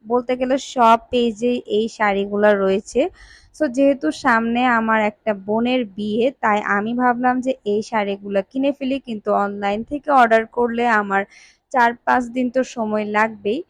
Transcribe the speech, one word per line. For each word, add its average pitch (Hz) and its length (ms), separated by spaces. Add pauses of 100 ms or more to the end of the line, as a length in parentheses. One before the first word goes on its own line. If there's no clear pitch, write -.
(120)
বলতে 247 280
গেলে 254 160 (180)
সব 233 240 (140)
পেজেই 240 460 (200)
এই 220 80 (120)
শাড়িগুলো 202 520 (140)
রয়েছে। 190 380 (540)
So, - 80 (120)
যেহেতু 277 320 (160)
সামনে 233 380 (160)
আমার 220 220 (120)
একটা - 200 (140)
বোনের 240 360 (140)
বিয়ে, 214 300 (160)
তাই 208 180 (160)
আমি 208 160 (100)
ভাবলাম 247 340 (100)
যে 262 60 (140)
এই 208 240
শাড়িগুলো 202 500 (100)
কিনে 269 280
ফেলি, 269 200 (100)
কিন্তু 214 220 (140)
অনলাইন 202 360 (100)
থেকে 294 200 (100)
অর্ডার 226 240 (140)
করলে 233 260 (180)
আমার 196 220 (480)
চার 240 200 (140)
পাঁচ 247 180 (120)
দিন 254 200
তো 262 60 (140)
সময় 214 300 (120)
লাগবেই 220 420 (100)